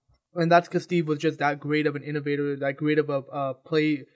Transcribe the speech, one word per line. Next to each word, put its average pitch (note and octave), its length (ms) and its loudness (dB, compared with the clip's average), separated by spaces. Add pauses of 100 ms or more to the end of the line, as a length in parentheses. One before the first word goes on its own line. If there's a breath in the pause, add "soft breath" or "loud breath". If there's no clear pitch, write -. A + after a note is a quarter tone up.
(340)
and E3 160 0
that's E3+ 180 6
'cause E3+ 140 -2
Steve E3+ 240 0
was D3+ 140 0
just D#3 180 0
that C#3+ 220 -2
great D3+ 260 0
of C#3+ 100 -2
an C#3 60 -12
innovator, C#3+ 540 -4
that C#3 200 -2
great D3+ 220 2
of C#3+ 100 2
a, C#3+ 100 -2 (140)
a C3+ 220 -4
play, D3+ 500 -2 (120)